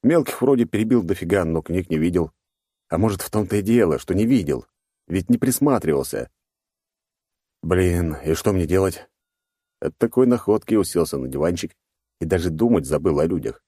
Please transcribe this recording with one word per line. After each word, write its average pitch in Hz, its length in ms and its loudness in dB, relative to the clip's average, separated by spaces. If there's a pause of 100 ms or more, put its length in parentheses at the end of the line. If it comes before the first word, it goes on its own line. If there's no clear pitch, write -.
Мелких 147 400 2
вроде 123 220 4
перебил 110 380 0
дофига, 92 420 0
но 80 180 -2
книг 90 280 -4
не 80 80 0
видел. 85 340 0 (560)
А 80 100 -2
может, 98 240 0
в - 80 -10
том-то 107 260 -2
и 104 60 0
дело, 98 360 2
что - 160 -6
не 104 120 2
видел. 78 400 0 (400)
Ведь 92 240 -4
не 120 80 4
присматривался. 78 920 0 (1300)
Блин, 87 640 0
и 78 100 0
что 104 180 -2
мне 90 140 0
делать? 92 420 -2 (720)
От - 160 -6
такой 123 300 2
находки 113 480 0
уселся 87 440 0
на 65 100 -6
диванчик 78 480 -4 (440)
и - 40 -4
даже 85 260 0
думать 85 360 2
забыл 76 340 0
о 78 60 2
людях. 82 420 -4